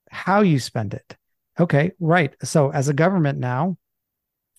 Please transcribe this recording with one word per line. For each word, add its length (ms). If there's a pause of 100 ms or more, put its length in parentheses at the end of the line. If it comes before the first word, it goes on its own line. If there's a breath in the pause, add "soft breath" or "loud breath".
How 320
you 180
spend 340
it. 240 (420)
Okay, 400
right. 340 (100)
So 280
as 160
a 60
government 460
now, 380 (800)